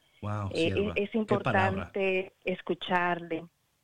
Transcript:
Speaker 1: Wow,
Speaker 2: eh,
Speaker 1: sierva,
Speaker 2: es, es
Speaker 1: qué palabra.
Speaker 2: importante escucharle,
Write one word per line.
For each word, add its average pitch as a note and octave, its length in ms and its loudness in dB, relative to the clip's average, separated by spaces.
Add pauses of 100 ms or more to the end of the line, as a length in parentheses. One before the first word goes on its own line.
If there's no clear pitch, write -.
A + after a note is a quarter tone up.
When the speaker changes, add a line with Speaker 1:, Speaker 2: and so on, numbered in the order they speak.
(240)
Speaker 1:
Wow, G#2 300 -4
Speaker 2:
eh, E3 200 2
Speaker 1:
sierva, G#3 220 0
Speaker 2:
es, G3+ 180 0
es A3 140 0
Speaker 1:
qué G#3 100 4
palabra. F#3+ 320 4
Speaker 2:
importante F#3+ 640 -2 (100)
escucharle, F3 1000 -2 (380)